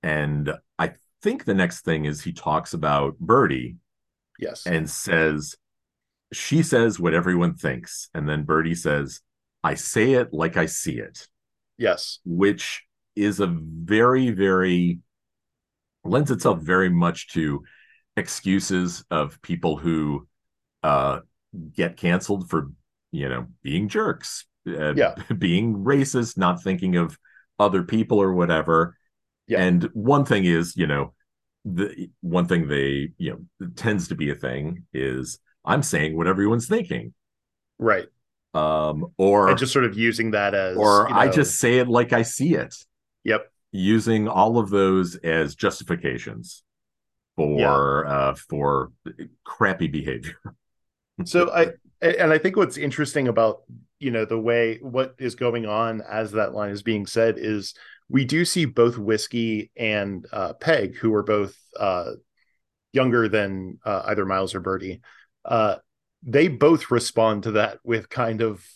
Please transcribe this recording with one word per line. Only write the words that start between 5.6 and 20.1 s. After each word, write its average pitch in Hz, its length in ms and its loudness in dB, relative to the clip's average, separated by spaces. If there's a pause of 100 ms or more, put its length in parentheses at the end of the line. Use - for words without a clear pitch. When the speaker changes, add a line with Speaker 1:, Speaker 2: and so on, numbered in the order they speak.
Speaker 1:
"She - 320 0
says 117 360 2
what 85 140 2
everyone 87 420 2
thinks." - 580 -8
And 73 160 -4
then 76 140 -2
Birdie 80 320 0
says, 73 440 -4 (420)
"I 73 120 -2
say 120 400 0
it 127 200 2
like 82 220 -2
I 82 120 0
see 67 320 -6
it." - 280 -16 (500)
Speaker 2:
Yes. - 460 -2
Speaker 1:
Which 95 600 -2 (320)
is 101 240 0
a 98 60 2
very, 92 840 2
very, 92 720 2 (1040)
lends 131 260 0
itself 107 300 0
very 92 280 2
much 85 440 0
to 76 300 -2 (520)
excuses 92 960 -2
of 76 300 -4
people 82 360 -2
who, 76 500 -2 (560)